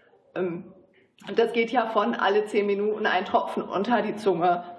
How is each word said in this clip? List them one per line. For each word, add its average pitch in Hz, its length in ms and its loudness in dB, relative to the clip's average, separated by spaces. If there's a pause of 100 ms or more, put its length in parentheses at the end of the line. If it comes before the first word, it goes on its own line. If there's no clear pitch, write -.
(340)
Ähm, 175 400 -6 (540)
und 202 100 -4
das 226 160 2
geht 233 180 0
ja 240 140 2
von 226 300 0
alle 202 300 2
zehn 202 200 0
Minuten 208 400 0
ein 180 180 2
Tropfen - 380 0
unter 214 400 0
die 214 140 -4
Zunge 175 480 2 (160)